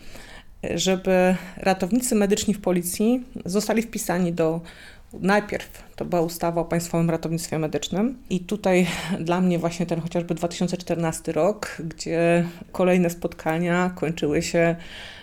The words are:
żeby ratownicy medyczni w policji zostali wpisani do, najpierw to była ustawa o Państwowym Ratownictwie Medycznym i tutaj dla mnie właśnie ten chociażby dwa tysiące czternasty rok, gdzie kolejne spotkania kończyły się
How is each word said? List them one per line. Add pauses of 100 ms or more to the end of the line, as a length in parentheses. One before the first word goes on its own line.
(760)
żeby (200)
ratownicy
medyczni
w
policji (200)
zostali
wpisani
do, (520)
najpierw (140)
to
była
ustawa
o
Państwowym
Ratownictwie
Medycznym (120)
i
tutaj (340)
dla
mnie
właśnie
ten
chociażby
dwa
tysiące
czternasty
rok,
gdzie (280)
kolejne
spotkania
kończyły
się (460)